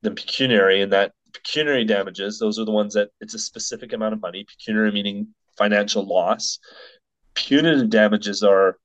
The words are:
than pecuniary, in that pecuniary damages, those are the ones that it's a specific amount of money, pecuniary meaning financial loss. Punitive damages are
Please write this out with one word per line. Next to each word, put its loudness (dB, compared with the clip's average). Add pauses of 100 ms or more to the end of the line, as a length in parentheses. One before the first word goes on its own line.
than -4
pecuniary, 2
in -2
that 2 (200)
pecuniary -2
damages, -4
those -2
are -4
the -6
ones -2
that 0 (120)
it's -16
a -12
specific -10
amount -4
of -8
money, -10
pecuniary -2
meaning -6 (280)
financial 0
loss. -2 (760)
Punitive 2
damages 2
are 4